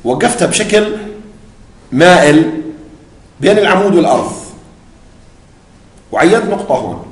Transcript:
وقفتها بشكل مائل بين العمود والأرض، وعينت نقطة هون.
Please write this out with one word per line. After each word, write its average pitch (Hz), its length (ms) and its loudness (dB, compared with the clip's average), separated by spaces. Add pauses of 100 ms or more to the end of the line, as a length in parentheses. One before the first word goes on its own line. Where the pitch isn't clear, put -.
وقفتها 165 420 0
بشكل 214 500 -2 (960)
مائل 156 580 4 (880)
بين 196 180 2
العمود 190 360 2
والأرض، 123 380 0 (1800)
وعينت 190 320 2
نقطة 190 300 -4
هون. 85 380 -6